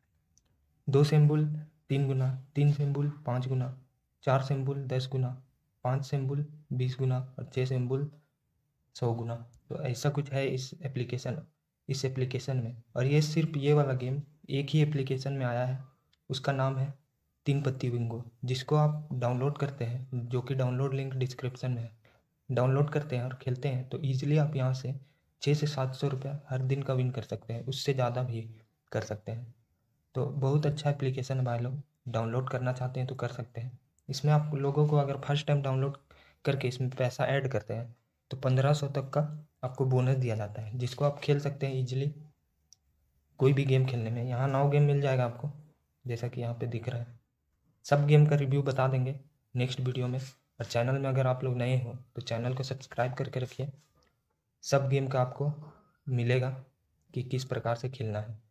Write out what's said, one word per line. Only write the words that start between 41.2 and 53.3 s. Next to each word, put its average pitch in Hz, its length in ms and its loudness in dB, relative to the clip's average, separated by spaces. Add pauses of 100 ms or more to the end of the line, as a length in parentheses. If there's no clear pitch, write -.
खेल 143 200 2
सकते 139 260 -4
हैं 135 80 -2
ईजीली 131 360 -2 (1300)
कोई 131 120 6
भी 147 120 4
game 131 220 4
खेलने 117 240 -2
में। 117 140 -4
यहाँ 127 240 0
नौ 139 220 4
game 147 140 6
मिल 143 160 4
जाएगा 131 240 2
आपको, 123 260 -4 (540)
जैसा 120 240 -4
कि 123 120 -6
यहाँ 117 140 -2
पे 120 140 -4
दिख 117 200 -6
रहा 120 120 -4
है। - 180 -12 (680)
सब 147 200 6
game 151 200 10
का 147 100 6
review 139 280 2
बता 131 240 2
देंगे 131 300 0 (360)
next 123 260 -2
video 127 280 -2
में। 127 100 -2
और - 460 -12
channel 123 340 0
में 135 100 -2
अगर 131 180 2
आप 127 180 0
लोग 123 120 0
नए 123 240 2
हो 113 160 -6 (180)
तो - 80 -8
channel 120 320 -2
को 131 100 -4
subscribe - 500 -4
करके 127 260 -4